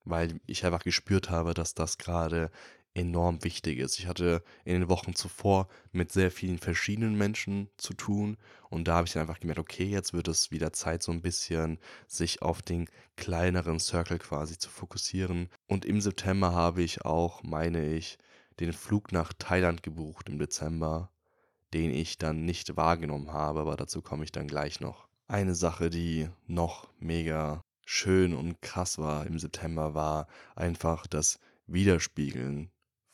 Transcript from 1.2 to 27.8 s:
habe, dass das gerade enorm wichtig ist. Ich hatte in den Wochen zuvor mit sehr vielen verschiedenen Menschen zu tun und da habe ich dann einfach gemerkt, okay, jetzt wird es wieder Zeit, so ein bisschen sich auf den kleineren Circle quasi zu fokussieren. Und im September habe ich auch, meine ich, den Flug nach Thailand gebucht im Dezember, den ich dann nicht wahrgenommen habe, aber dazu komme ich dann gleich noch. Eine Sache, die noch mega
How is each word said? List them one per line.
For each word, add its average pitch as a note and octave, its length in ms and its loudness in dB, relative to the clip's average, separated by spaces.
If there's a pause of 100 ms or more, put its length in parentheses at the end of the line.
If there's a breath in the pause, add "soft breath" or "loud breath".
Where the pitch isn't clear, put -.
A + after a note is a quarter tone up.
habe, E2+ 240 2
dass E2+ 200 -2
das - 240 -2
gerade E2 520 0 (460 loud breath)
enorm F2 460 2
wichtig D#2+ 360 -2
ist. C2 200 -2
Ich F2+ 80 -6
hatte F2 380 2 (200 loud breath)
in F2 100 0
den F2+ 140 4
Wochen F2+ 280 2
zuvor F#2+ 500 4 (240 loud breath)
mit F2 220 0
sehr F#2 180 6
vielen F2+ 280 -2
verschiedenen G#2 580 0
Menschen G2+ 600 0
zu - 160 -8
tun G#2 440 0 (340 loud breath)
und E2 160 -2
da E2 100 4
habe E2+ 120 4
ich - 40 -6
dann D#2+ 100 0
einfach D#2 180 -6
gemerkt, E2 180 -4
okay, F2 280 -2
jetzt G2 260 0
wird F2 160 0
es - 240 0
wieder D#2 200 -2
Zeit, E2 300 -2
so - 80 -4
ein E2+ 120 -2
bisschen D#2+ 560 -2 (280 loud breath)
sich - 340 -2
auf - 220 0
den F2 260 -2 (280 loud breath)
kleineren E2+ 640 0
Circle E2+ 380 0
quasi D#2 400 -6
zu - 120 -8
fokussieren. F2 800 -4 (180 loud breath)
Und G2 180 0
im G#2 160 2
September F#2+ 520 2
habe F2 300 4
ich - 220 -2
auch, E2 380 2
meine D#2+ 420 0 (100)
ich, D#2+ 220 -6 (440 loud breath)
den E2+ 120 0
Flug - 380 -2
nach E2+ 220 0
Thailand F2+ 500 2
gebucht D#2 460 -10
im D2 100 -4
Dezember, D#2+ 720 -2 (640)
den D#2+ 180 2
ich D2+ 280 -2
dann D#2+ 260 -2
nicht E2+ 320 -4
wahrgenommen D#2 560 0
habe, D2+ 300 0
aber D2+ 120 0
dazu - 280 -6
komme D2+ 200 -6
ich D2+ 80 -8
dann D2 160 -6
gleich D2 320 -4
noch. - 300 -10 (180)
Eine F#2+ 300 0
Sache, E2+ 340 0
die E2+ 380 -2 (180)
noch E2+ 420 -2 (120)
mega D#2+ 640 -2 (200)